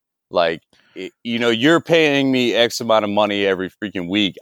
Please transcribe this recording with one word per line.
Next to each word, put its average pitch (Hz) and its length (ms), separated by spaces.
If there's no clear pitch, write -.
Like, 85 300
it, 92 180
you 117 160
know, 120 100
you're 131 300
paying 143 520
me 123 240
X 117 260
amount 110 240
of 104 60
money 101 340
every 95 240
freaking 92 400
week. 98 320